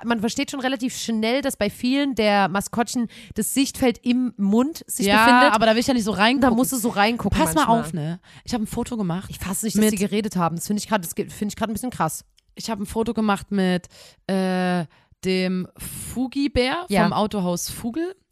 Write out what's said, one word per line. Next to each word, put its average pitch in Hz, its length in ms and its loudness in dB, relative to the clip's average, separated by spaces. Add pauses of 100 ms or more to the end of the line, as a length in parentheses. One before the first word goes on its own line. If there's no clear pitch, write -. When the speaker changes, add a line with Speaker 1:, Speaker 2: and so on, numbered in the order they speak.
Speaker 1:
man 233 140 0
versteht 240 320 -2
schon 285 80 -8
relativ 262 400 -2
schnell, 226 420 0
dass 277 160 -2
bei 202 140 0
vielen 269 460 0
der 202 320 4
Maskottchen 220 580 -2 (300)
das - 180 -4
Sichtfeld 262 480 0
im 247 360 0
Mund 233 500 2
sich - 180 -2
Speaker 2:
Ja, 208 180 6
Speaker 1:
befindet. 247 300 8
Speaker 2:
aber 220 120 4
da 220 80 8
will 240 60 4
ich 233 60 0
ja 269 80 2
nicht 233 80 2
so 208 80 -2
reingucken. 233 400 4
Speaker 1:
Da 226 60 2
musst 254 160 2
du 262 60 -2
so 214 100 0
reingucken 202 500 0
Speaker 2:
Pass 320 160 2
mal 311 120 4
Speaker 1:
manchmal. 233 140 4
Speaker 2:
auf, 165 120 -6
ne? 165 260 -4 (240)
Ich - 100 -12
hab 240 80 0
ein 214 60 -4
Foto 240 300 -6
gemacht 185 340 -4
Speaker 1:
Ich - 80 -12
fasse 190 280 -6
nicht, 196 100 -2
dass 214 80 4
Speaker 2:
mit 214 80 4
Speaker 1:
die 214 60 -2
geredet 208 360 -2
haben. 170 220 0
Das 170 100 -8
finde 208 140 -2
ich - 80 -10
grad, 208 160 0
das - 100 -10
ge-, - 160 -6
finde 208 220 -6
ich - 40 -16
grad 220 120 -4
ein 226 60 -6
bisschen 247 160 -6
krass. - 340 -4 (320)
Speaker 2:
Ich - 140 -10
hab 202 100 -6
ein 208 60 -6
Foto 226 280 -2
gemacht 208 380 -2
mit, 185 340 0 (400)
äh, 185 600 0 (380)
dem 185 440 0 (440)
Fugi-Bär 269 760 -2
Speaker 1:
Ja. 185 160 4
Speaker 2:
vom - 80 2
Autohaus 180 580 -2
Fugel. 320 460 -6 (160)